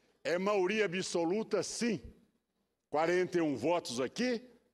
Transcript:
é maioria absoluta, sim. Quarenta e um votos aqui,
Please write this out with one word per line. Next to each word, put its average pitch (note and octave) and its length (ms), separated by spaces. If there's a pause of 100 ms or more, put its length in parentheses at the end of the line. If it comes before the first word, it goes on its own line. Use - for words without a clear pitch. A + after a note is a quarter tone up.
(240)
é E3 160
maioria G3+ 460
absoluta, F#3 760
sim. G#3+ 400 (880)
Quarenta E3+ 500
e - 20
um D3+ 140
votos C3 440
aqui, A3 480 (260)